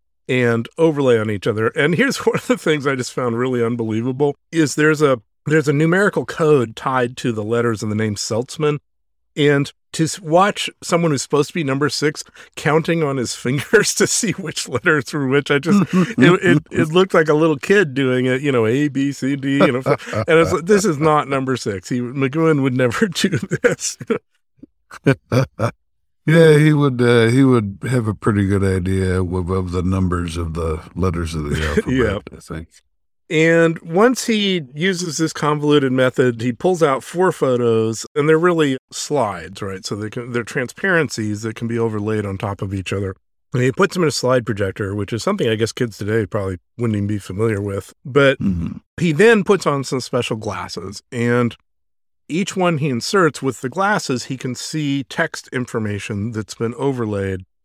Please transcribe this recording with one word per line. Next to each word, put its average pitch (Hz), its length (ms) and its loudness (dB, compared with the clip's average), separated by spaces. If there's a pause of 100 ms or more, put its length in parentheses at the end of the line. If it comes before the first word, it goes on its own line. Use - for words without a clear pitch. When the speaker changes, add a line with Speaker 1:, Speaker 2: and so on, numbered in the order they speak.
(280)
Speaker 1:
and 120 400 2 (100)
overlay 143 400 4
on 107 120 -2
each 104 160 -4
other. 110 220 0
And 160 280 0
here's 262 200 2
<laughs> - 100 -4
one 226 100 2
of - 100 -6
the 247 120 2
things 151 280 0
I 139 100 0
just 123 160 -6
found 120 260 -2
really 127 260 0
unbelievable 120 720 -2 (160)
is 156 240 0
there's 151 280 2
a, 131 180 2 (260)
there's 147 220 2
a 151 40 2
numerical 165 520 2
code 139 520 2
tied 127 420 -2
to 127 140 -2
the 107 120 -4
letters 113 400 0
in 107 40 -4
the 104 80 -2
name 107 200 -2
Seltzman. 147 600 -4 (560)
And 143 380 2 (220)
to 160 100 0
s-, 165 160 -6
watch 190 500 2 (120)
someone 170 280 0
who's 139 120 0
supposed 147 260 0
to - 60 -20
be 170 100 -4
number 139 240 0
six - 340 -2 (320)
counting 165 480 0
on 139 140 -2
his 117 180 -4
<laughs> - 0 -
fingers 143 640 0
to 190 100 2
see - 260 -2
which - 360 -8
letters 151 440 0
were 143 140 -4
which, 139 240 0
I 143 80 2
just, 175 300 4
Speaker 2:
<laughs> - 40 -4
Speaker 1:
it, 185 520 4
it, 170 260 4
it 165 200 0
looked 185 240 2
like 160 140 4
a 151 60 4
little 156 240 2
kid 196 360 2
doing 127 320 2
it, 131 160 0
you 143 100 0
know, 117 140 2
A, 139 220 2
B, 139 220 -2
C, 135 260 -4
D, 139 220 -2
you 165 140 4
know, 127 120 -4
f-, - 280 -2
and 131 260 2
it's 160 140 4
like, 170 140 -4
this 202 180 4
is 160 140 0
not 151 300 2
number 131 280 -2
six. 98 320 -6
He, 127 120 -2
McGowan 139 600 0
would 135 140 0
never 127 300 2
<laughs> - 20 -4
do - 220 0
this. - 680 -2 (1080)
Speaker 2:
<laughs> - 680 0 (520)
Yeah, 160 320 8
he 151 160 6
would, 139 300 2
uh, 120 240 6
he 127 160 4
would 117 360 2 (100)
have 123 180 0
a 107 80 -2
pretty 101 320 0
good 98 160 2
idea 95 580 0
of, 90 300 -4
of 92 220 -2
the 90 100 -2
numbers 90 540 -2
of 82 180 -6
the 80 260 -4 (140)
letters 85 400 -2
of 76 160 -6
the 78 160 -2
Speaker 1:
<laughs> - 20 -2
Speaker 2:
alphabet, 135 240 -2
Speaker 1:
Yeah. 113 260 0 (180)
Speaker 2:
I 80 40 -20
think. 80 280 -14 (600)
Speaker 1:
And 165 520 2
once 202 460 2
he 202 360 0 (120)
uses 170 440 -2
this 160 140 -2
convoluted 147 580 2
method, 127 500 2
he 123 120 -2
pulls 180 300 -2
out 135 200 0
four 175 300 0
photos, 117 840 0
and 147 140 2
they're 160 100 6
really 160 380 2 (160)
slides, 98 720 -4
right? 95 220 -10
So 110 120 -6
they 104 140 -8
can, 123 220 -12
they're 117 120 -4
transparencies 123 960 -4
that 113 140 -6
can 117 100 -8
be 117 120 -4
overlaid 107 460 -2
on 98 140 -6
top 98 240 -6
of 98 100 -6
each 95 200 -6
other. 98 240 -6 (360)
And 123 100 0
he 127 100 0
puts 185 220 2
them 180 100 0
in 151 40 2
a - 40 0
slide 127 340 0
projector, 98 480 -4
which 104 180 -4
is 110 120 -4
something 190 240 0
I 110 80 2
guess 107 160 -2
kids 120 260 -4
today 107 260 -2
probably 95 340 -6 (200)
wouldn't 113 180 -2
even 101 120 0
be 104 100 -2
familiar 101 420 -4
with. 101 320 -8 (120)
But 139 340 2
Speaker 2:
Mm-hmm. 87 380 -2 (240)
Speaker 1:
he 170 120 2
then 208 300 6
puts 190 240 2
on 139 160 0
some 131 180 -4
special 120 360 -4
glasses, 98 760 -10
and 120 460 0 (720)
each 175 280 -4
one 175 220 0
he 147 100 -2
inserts 151 540 0
with 131 200 -4
the 131 60 -6
glasses, 175 560 -2
he 135 140 -8
can 127 160 -8
see 139 500 -4
text - 480 -8
information 110 800 -6
that's 107 220 -8
been 117 200 -6
overlaid 104 720 -4 (200)